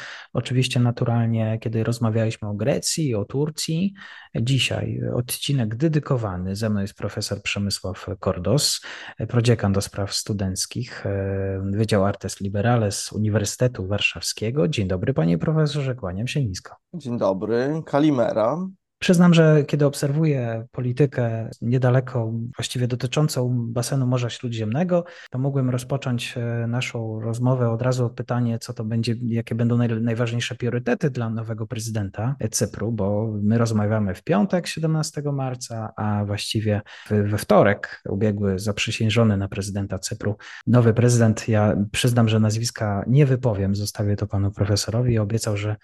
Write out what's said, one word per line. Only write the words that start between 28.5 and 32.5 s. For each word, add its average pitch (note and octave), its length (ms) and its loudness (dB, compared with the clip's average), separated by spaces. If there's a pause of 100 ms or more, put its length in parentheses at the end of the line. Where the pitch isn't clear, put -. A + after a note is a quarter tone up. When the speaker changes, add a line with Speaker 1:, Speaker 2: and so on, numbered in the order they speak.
Speaker 1:
co - 160 -12
to A#2 100 -6
będzie, A2+ 380 0
jakie A#2 320 -2
będą A#2 220 2
naj-, A#2 240 2
najważniejsze A#2+ 540 -2
priorytety B2 560 -2
dla A#2+ 200 -4
nowego A2 360 -6
prezydenta A2 720 -4 (140)